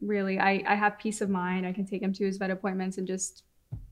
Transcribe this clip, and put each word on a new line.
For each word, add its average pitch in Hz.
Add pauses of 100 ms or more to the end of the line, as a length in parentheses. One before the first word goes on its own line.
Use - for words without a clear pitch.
really. 196
I, 196
I 202
have 208
peace 214
of 196
mind. 185
I 180
can 196
take 190
him 190
to 196
his 196
vet 196
appointments 185
and 190
just - (480)